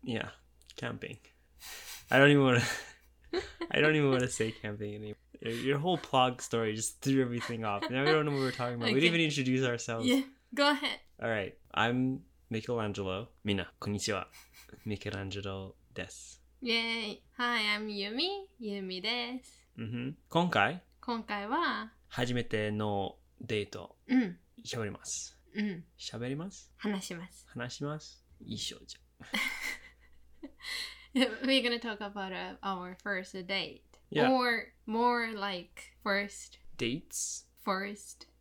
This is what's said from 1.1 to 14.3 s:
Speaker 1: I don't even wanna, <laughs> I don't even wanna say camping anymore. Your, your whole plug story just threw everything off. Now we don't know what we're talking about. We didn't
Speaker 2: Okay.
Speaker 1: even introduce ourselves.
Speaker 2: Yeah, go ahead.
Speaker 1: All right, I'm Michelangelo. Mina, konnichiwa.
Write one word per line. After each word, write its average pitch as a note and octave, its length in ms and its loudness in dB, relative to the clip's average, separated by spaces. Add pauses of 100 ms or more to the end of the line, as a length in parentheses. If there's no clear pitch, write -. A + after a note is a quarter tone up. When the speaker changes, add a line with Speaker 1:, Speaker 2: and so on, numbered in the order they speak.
Speaker 1:
I B2 60 8
don't C#3+ 140 12
even C#3+ 120 10
wanna, B2 200 8 (600)
<laughs> - 480 -6
I - 80 2
don't D#3 160 6
even C#3+ 160 6
wanna B2+ 160 4
say A2+ 240 0 (100)
camping G#2 340 -6
anymore. G#2+ 200 -10 (240)
Your, A2+ 140 -6
your C3 240 0
whole E3 200 2
plug B2+ 440 2
story A2 340 0
just - 260 -6
threw C3+ 200 4
everything A#2+ 420 -2
off. G2+ 260 0
Now C3 140 0
we D3+ 80 4
don't D#3 140 4
know D3 80 0
what C#3 80 0
we're B2+ 100 0
talking B2 240 -2
about. A#2 120 -2
We A#2 120 2
didn't E3+ 140 6
Speaker 2:
Okay. E3+ 60 2
Speaker 1:
even - 20 4
introduce C3 440 2
ourselves. A#2 400 -2
Speaker 2:
Yeah, C4 160 6 (320)
go C#4+ 160 4
ahead. C#4+ 300 -2 (240)
Speaker 1:
All A2+ 60 0
right, G#2 260 -2 (180)
I'm B2+ 460 2 (300)
Michelangelo. G#2+ 800 -2 (160)
Mina, G2 220 0 (120)
konnichiwa. G#2 460 -2 (580)